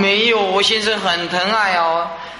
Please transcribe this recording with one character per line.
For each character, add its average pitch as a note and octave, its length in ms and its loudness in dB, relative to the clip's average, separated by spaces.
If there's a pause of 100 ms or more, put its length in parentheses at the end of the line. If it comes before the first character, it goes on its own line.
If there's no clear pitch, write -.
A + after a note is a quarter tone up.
？”“没 G3+ 240 2
有， A3+ 160 2
我 F#3+ 180 2
先 G#3+ 220 2
生 G#3+ 180 0
很 F3 300 -2
疼 F3+ 240 -2
爱 G3+ 220 2
哦， E3 340 0 (300)